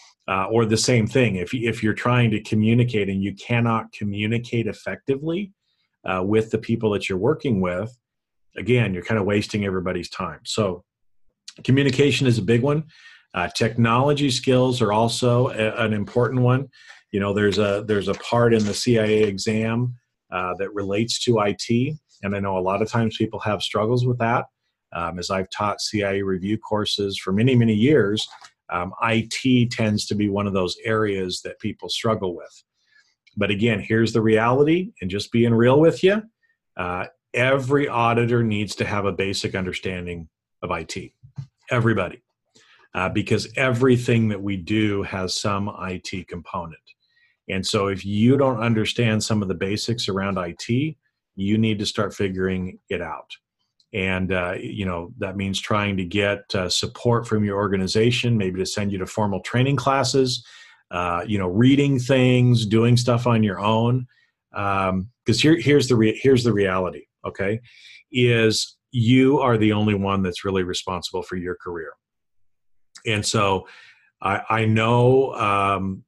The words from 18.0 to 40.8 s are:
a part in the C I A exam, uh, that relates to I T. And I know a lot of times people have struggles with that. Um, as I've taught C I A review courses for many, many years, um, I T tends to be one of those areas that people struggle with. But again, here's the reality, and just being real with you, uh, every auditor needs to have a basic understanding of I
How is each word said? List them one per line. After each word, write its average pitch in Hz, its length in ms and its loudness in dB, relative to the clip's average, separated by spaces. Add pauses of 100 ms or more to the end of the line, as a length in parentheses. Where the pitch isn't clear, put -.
a 98 60 -2
part 117 400 2
in 110 100 2
the 101 100 -2
C 120 240 2
I 107 60 2
A 107 180 4
exam, 110 720 -2 (380)
uh, 90 260 -4
that 98 160 -6
relates 101 500 -2
to 117 140 2
I 104 200 0
T. 127 380 -2 (260)
And 101 120 -4
I 101 60 -4
know 98 180 -2
a - 20 0
lot 95 220 0
of 110 60 -2
times 113 280 -2
people 107 240 -4
have 101 220 -4
struggles 120 440 -2
with 123 120 -2
that. 117 280 -2 (480)
Um, 85 240 -6
as 90 120 -8
I've 95 200 -4
taught 101 300 -4
C 104 240 -4
I 98 100 -2
A 98 80 -2
review 95 340 -4
courses 101 600 -4
for - 140 -6
many, 120 240 2
many 113 180 4
years, 110 520 2 (460)
um, 90 280 -6
I 113 320 0
T 123 340 2
tends 107 400 -2
to - 80 -4
be 104 140 0
one 101 180 -2
of 101 60 -2
those 92 320 -2
areas 101 580 -2
that 90 160 -14
people 95 300 -10
struggle 95 480 -4
with. - 260 -20 (760)
But 101 140 -2
again, 104 300 0
here's 113 320 0
the 113 100 0
reality, 135 760 2
and 95 100 -6
just 101 220 -8
being 117 200 4
real 123 280 6
with 165 240 4
you, 208 180 4 (540)
uh, 90 300 -6 (280)
every 135 540 2
auditor 117 560 2
needs 104 320 -2
to - 80 -2
have 101 220 -2
a 98 60 0
basic 98 440 -4
understanding 90 720 -6 (340)
of 92 80 -8
I 82 140 -6